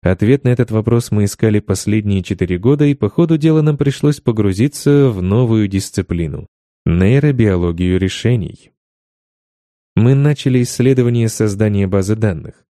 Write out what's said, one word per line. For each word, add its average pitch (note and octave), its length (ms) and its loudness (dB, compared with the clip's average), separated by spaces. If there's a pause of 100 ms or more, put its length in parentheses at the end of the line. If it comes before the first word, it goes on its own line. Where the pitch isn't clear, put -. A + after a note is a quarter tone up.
Ответ G#2 380 0
на B2 60 0
этот B2 240 0
вопрос A2+ 400 0
мы G#2 140 0
искали G#2+ 340 0
последние G#2 640 -2
четыре F2+ 340 -4
года, C#3 280 2
и C#3+ 80 2
по G#2+ 140 -2
ходу D#3+ 300 0
дела D#3 240 2
нам D3 160 0
пришлось C#3+ 420 -2
погрузиться A#2+ 880 0
в G2+ 140 -2
новую A2 460 0
дисциплину — F2 800 -4 (360)
нейробиологию F#2 1160 2
решений. F#2+ 720 -4 (1200)
Мы B2 220 4
начали C#3 480 0
исследование A#2+ 640 0
создания G#2 580 0
базы G2 300 0
данных. G#2 480 -6 (140)